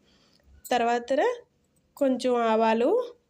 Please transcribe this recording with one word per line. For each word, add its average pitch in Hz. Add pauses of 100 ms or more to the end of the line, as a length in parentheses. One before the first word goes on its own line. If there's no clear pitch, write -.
(720)
తర్వాత 240 (640)
కొంచెం 254
ఆవాలు, 226 (160)